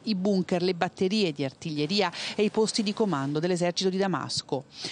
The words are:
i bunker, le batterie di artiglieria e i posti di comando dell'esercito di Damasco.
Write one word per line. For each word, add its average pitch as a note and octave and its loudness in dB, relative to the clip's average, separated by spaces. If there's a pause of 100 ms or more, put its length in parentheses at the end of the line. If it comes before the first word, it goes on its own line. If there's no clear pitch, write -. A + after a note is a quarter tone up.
i A3 -2
bunker, F#3 2
le F#3 2
batterie F#3 0
di C#3+ -4
artiglieria D#3 -2 (240)
e G#3 2
i G#3 2
posti A3 0
di G3+ 0
comando D3 0
dell'esercito F3 2
di F#3 -2
Damasco. C#3 -2 (260)